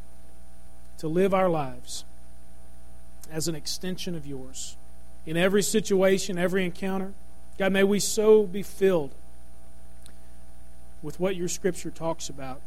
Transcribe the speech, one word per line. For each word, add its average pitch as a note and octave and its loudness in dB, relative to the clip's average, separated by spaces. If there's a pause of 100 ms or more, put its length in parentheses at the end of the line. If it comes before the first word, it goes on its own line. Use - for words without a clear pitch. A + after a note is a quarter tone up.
(1000)
to D#3+ -2
live F#3 4
our F#3+ 4
lives C3+ -2 (1300)
as D#3+ -2
an E3 -2
extension F3+ -4
of C#3+ -4
yours C3 -6 (480)
in D#3+ 0
every F#3+ 6
situation, F#3+ 4
every F#3 2
encounter. F#3+ -2 (440)
God, F#3+ 4
may G3 8
we G3+ 4
so G#3+ 6
be F#3+ -2
filled F3 2 (1900)
with D3+ -6
what F#3+ 0
your F3 -2
Scripture E3+ 0
talks D#3+ -2
about C3+ -6